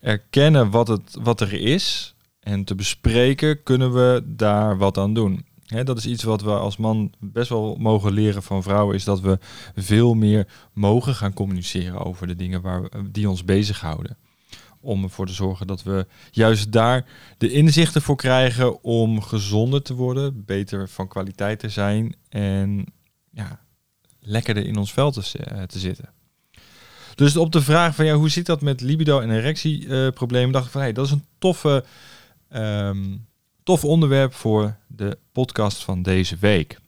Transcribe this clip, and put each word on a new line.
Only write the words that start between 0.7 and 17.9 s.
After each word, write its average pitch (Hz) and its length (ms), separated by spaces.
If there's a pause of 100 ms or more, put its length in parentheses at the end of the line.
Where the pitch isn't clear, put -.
wat 113 180
het, 104 340
wat 113 180
er 98 120
is - 640 (260)
en 101 240
te 98 100
bespreken, 127 880
kunnen 127 300
we 123 340
daar 107 520
wat 98 200
aan 101 160
doen. 101 320 (220)
Hè, 117 160
dat 131 140
is 107 80
iets 120 160
wat 110 200
we 107 80
als 101 260
man 110 420
best 117 300
wel 110 300
mogen 107 340
leren 104 300
van 98 200
vrouwen, 101 320
is 98 100
dat 101 160
we 95 180 (380)
veel 107 380
meer 107 320 (260)
mogen 104 420
gaan 101 180
communiceren 92 720
over 90 220
de 87 100
dingen 90 240
waar, 90 280 (220)
die 104 180
ons 90 160
bezighouden. 95 720 (640)
Om 101 220
ervoor 95 240
te 92 60
zorgen 95 340
dat 95 160
we 95 240 (240)
juist 110 420
daar 120 320 (340)
de 117 140
inzichten 156 500